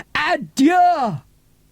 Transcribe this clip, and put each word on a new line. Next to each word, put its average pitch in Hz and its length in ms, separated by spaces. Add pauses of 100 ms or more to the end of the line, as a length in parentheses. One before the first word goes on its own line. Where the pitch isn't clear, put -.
(140)
adieu! 311 1040 (520)